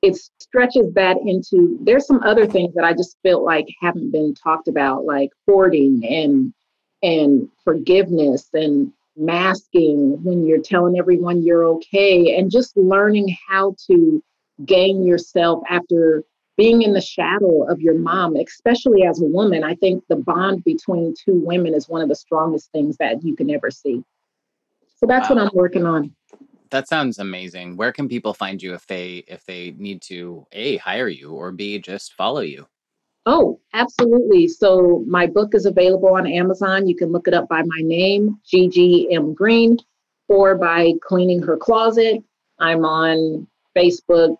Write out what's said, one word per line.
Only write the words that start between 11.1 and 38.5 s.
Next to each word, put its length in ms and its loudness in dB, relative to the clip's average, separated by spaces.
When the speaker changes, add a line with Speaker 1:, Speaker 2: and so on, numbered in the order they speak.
Speaker 1:
you're 220 2
okay, 720 2
and 140 0
just 260 0
learning 600 2
how 280 -2
to 360 4
gain 400 2
yourself 640 0
after 560 0
being 260 4
in 100 2
the 80 0
shadow 680 0
of 100 -4
your 140 2
mom, 420 -2
especially 680 0
as 160 -2
a 60 0
woman. 380 0
I 100 -4
think 340 -2
the 80 0
bond 480 -4
between 500 -4
two 200 2
women 300 -2
is 140 -4
one 140 -6
of 60 -4
the 60 -2
strongest 580 -6
things 260 -4
that 260 -4
you 120 -4
can 140 -4
ever 200 -4
see. 320 -8
So 100 0
that's 220 0
what 80 2
Speaker 2:
Wow. 100 0
Speaker 1:
I'm 80 -4
working 300 0
on. 300 -4
Speaker 2:
That 140 -4
sounds 320 -4
amazing. 560 -14
Where 160 -4
can 160 -8
people 260 -8
find 260 -10
you 140 -12
if 140 -18
they, 400 -12
if 160 -20
they 340 -16
need 300 -14
to, 420 -16
A, 280 -8
hire 280 -8
you, 240 -12
or 220 -14
B, 260 -12
just 360 -16
follow 260 -4
you? 260 -12
Speaker 1:
Oh, 340 0
absolutely. 760 2
So 580 2
my 220 0
book 260 -2
is 120 2
available 500 2
on 100 -2
Amazon. 600 -2
You 80 0
can 160 -4
look 160 -2
it 40 2
up 160 0
by 140 -2
my 160 -4
name, 680 -2
G 240 2